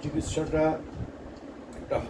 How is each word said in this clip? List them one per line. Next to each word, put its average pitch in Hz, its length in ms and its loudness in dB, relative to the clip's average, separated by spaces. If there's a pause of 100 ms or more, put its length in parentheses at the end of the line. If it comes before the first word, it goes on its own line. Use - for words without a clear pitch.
চিকিৎসাটা 156 800 4 (960)
একটা - 320 2